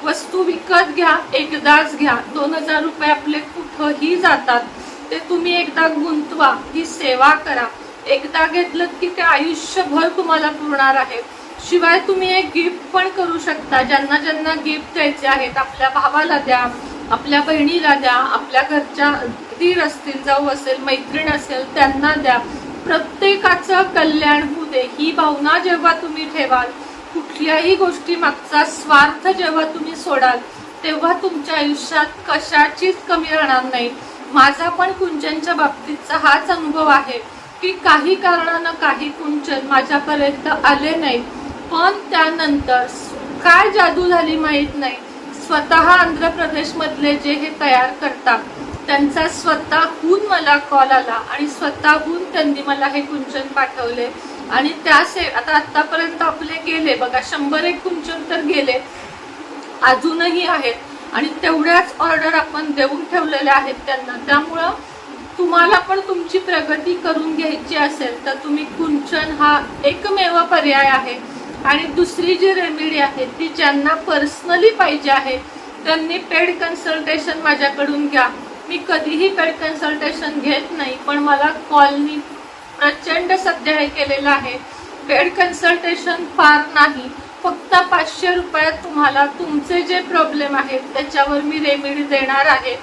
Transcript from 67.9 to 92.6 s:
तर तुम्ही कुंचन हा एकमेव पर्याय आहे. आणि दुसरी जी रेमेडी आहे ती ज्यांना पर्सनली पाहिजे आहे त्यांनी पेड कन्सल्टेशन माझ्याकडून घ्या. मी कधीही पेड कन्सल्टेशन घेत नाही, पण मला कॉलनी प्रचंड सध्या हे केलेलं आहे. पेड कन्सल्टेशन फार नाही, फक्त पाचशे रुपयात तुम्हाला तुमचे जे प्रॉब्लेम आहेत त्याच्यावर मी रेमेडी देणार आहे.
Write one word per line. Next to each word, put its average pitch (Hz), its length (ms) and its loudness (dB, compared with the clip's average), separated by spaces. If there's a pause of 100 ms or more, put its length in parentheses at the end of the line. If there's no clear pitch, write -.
तर 269 80 -2
तुम्ही 302 320 -4
कुंचन 311 640 -2
हा 294 300 2 (220)
एकमेव 349 600 0
पर्याय 285 420 2
आहे. 262 340 0 (460)
आणि 294 180 2
दुसरी 349 520 0
जी 381 180 4
रेमेडी 311 460 -2
आहे 277 260 0
ती 320 220 -6
ज्यांना 294 460 2
पर्सनली 339 760 2
पाहिजे 294 420 2
आहे 262 260 2 (480)
त्यांनी 320 320 0
पेड 349 400 0
कन्सल्टेशन 320 840 -4
माझ्याकडून 285 680 0
घ्या. 262 220 2 (400)
मी 339 180 -6
कधीही 320 420 0
पेड 320 260 0
कन्सल्टेशन 302 840 -4
घेत 277 220 0 (100)
नाही, 269 260 -6
पण 285 200 -4
मला 285 300 2 (220)
कॉलनी 294 520 4 (580)
प्रचंड 339 540 0
सध्या 320 460 0
हे 294 80 0
केलेलं 285 420 -2
आहे. 262 280 0 (500)
पेड 311 260 2
कन्सल्टेशन 349 920 0 (120)
फार 294 240 8 (120)
नाही, 285 360 4 (340)
फक्त - 320 0
पाचशे 359 600 2
रुपयात 320 360 0
तुम्हाला 294 540 2
तुमचे 311 560 -2
जे 359 200 -2
प्रॉब्लेम 294 540 0
आहेत 269 240 -2
त्याच्यावर 285 640 0
मी 302 180 -2
रेमेडी 285 440 0
देणार 277 420 2
आहे. 262 380 2